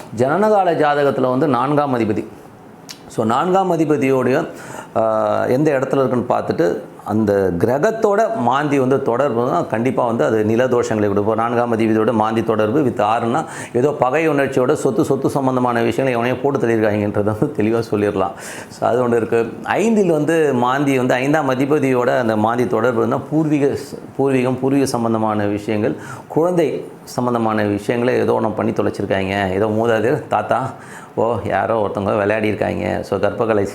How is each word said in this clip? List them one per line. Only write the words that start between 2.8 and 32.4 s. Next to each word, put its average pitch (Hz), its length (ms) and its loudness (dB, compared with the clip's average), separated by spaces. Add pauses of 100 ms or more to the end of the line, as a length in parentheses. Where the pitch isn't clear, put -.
So, - 180 -4
நான்காம் 180 460 2
அதிபதியோடைய, 139 760 2 (500)
ஆ, 110 460 0
எந்த 131 280 2
இடத்துல 135 340 0
இருக்குன்னு 123 240 0
பார்த்துட்டு 110 500 0 (260)
அந்த 101 520 2
கிரகத்தோட 202 680 2 (220)
மாந்தி 139 320 2
வந்து 131 220 2
தொடர்பு 120 480 0
தான் 165 180 -2
கண்டிப்பா 127 380 0
வந்து 117 200 0
அது 110 220 2
நிலதோஷங்களை 117 600 2
கொடுக்கும். 101 100 0
இப்போ 104 180 2
நான்காம் 117 420 0
அதிபதியோட 110 340 2
மாந்தி 110 320 0
தொடர்பு 110 360 0
with 123 220 0
ஆறுனா 117 440 0 (280)
ஏதோ 131 180 2
பகை 143 380 0
உணர்ச்சியோட 139 440 2
சொத்து, 139 320 0
சொத்து 139 240 0
சம்பந்தமான 127 520 0
விஷயங்களை 117 300 0
எவனையும் 123 300 -2
போட்டு 135 260 0
தள்ளியிருக்காங்கன்றதை 104 560 2
வந்து 107 340 -2
தெளிவா 113 340 0
சொல்லிடலாம். 101 400 0 (360)
So, - 220 -2
அது 123 180 2
ஒண்ணு 120 80 2
இருக்கு. 113 380 0 (100)
ஐந்தில் 190 480 2
வந்து 151 420 2
மாந்தி 135 440 2
வந்து 127 160 2
ஐந்தாம் 139 360 0
அதிபதியோட 131 680 2
அந்த 113 180 0
மாந்தி 117 320 2
தொடர்பு 113 300 0
இருந்தா 113 220 0 (120)
பூர்வீக 147 340 0
ச-, - 340 -4 (180)
பூர்வீகம், 131 420 0
பூர்வீக 135 260 2
சம்பந்தமான 110 600 0
விஷயங்கள், 104 500 -2 (320)
குழந்தை 170 580 0 (180)
சம்பந்தமான 113 600 0
விஷயங்களை 117 560 0
ஏதோ 110 140 2
ஒண்ணு 117 220 0
பண்ணி 110 160 -2
தொலைச்சிருக்காங்க. 98 800 -2
ஏதோ 98 160 2
மூதாதையர் 113 600 0
தாத்தா, 110 440 -2 (440)
ஓ, 113 200 0 (100)
யாரோ 101 420 0
ஒருத்தவங்க 101 300 -2
விளையாடி 107 300 0